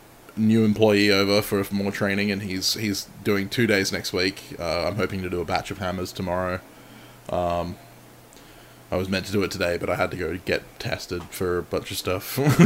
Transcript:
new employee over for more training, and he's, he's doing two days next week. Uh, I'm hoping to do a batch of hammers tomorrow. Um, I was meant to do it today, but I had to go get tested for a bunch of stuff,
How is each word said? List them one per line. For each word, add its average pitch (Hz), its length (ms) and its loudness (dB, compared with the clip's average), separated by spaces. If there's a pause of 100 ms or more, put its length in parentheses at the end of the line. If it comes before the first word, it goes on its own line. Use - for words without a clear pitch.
(380)
new 110 260 6
employee 104 480 6
over 98 300 4
for 98 320 0
more 98 180 0
training, 101 400 0
and 98 100 -2
he's, 95 340 -2
he's 104 320 -4 (160)
doing 101 260 0
two 117 180 2
days 98 240 4
next - 220 -6
week. 95 440 -2
Uh, 85 300 -2
I'm 92 80 -2
hoping 95 280 -2
to 90 60 -4
do 90 120 -2
a 82 40 -2
batch 87 260 -4
of 92 80 -10
hammers 92 340 -4
tomorrow. 90 480 -4 (680)
Um, 87 460 -2 (1120)
I - 60 -4
was 92 140 -2
meant 95 180 -2
to 92 60 -8
do 101 100 2
it 87 80 -2
today, 87 260 -2
but 87 120 -4
I 87 60 0
had 90 160 0
to 92 60 -8
go 87 280 -4
get - 180 0 (160)
tested - 460 -6
for 87 340 -2
a 82 40 -4
bunch 80 280 -6
of 98 60 -6
stuff, - 400 -4 (280)